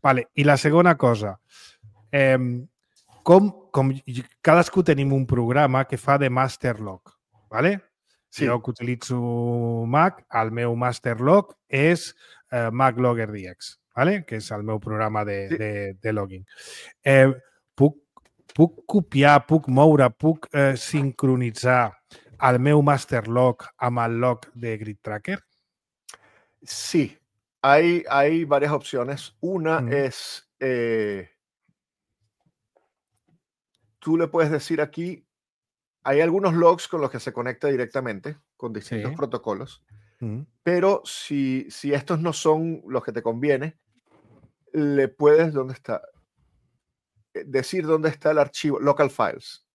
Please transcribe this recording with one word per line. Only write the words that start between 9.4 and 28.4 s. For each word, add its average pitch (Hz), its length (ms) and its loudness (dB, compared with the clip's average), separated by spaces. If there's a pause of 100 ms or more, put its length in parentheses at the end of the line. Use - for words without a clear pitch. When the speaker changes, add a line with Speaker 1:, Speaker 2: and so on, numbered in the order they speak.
Speaker 1:
Mac, 156 460 0
el 113 180 -2
meu 117 240 -4
master 120 460 -4
log 185 340 2 (140)
és, 156 480 0 (340)
eh, 117 220 -4
Mac 127 260 0
Logger 120 320 0
D 101 220 -12
X, - 280 -20 (140)
vale? 175 300 0
Que 113 140 -10
és - 120 -12
el 104 140 -8
meu 107 160 -4
programa 107 440 -4
de, 98 260 -6
Speaker 2:
Sí. 170 60 -2
Speaker 1:
de, 101 460 -6
de 110 100 -4
logging. 95 320 -8 (600)
Eh, 135 280 6 (440)
puc, 147 220 2 (540)
puc - 320 2
copiar, 143 640 4
puc 156 220 2
moure, 139 420 6
puc, 156 420 -2
eh, 139 240 2
sincronitzar 127 1160 -2 (480)
el 127 180 4
meu 147 240 4
master 127 460 0
log 123 340 2 (160)
amb 120 220 -2
el 117 200 -2
log 123 200 0 (140)
de 117 220 -8
Grid 107 240 -14
Tracker? 107 380 -10 (1200)
Speaker 2:
Sí, - 560 -4 (460)
hay, 165 480 4
hay 151 340 2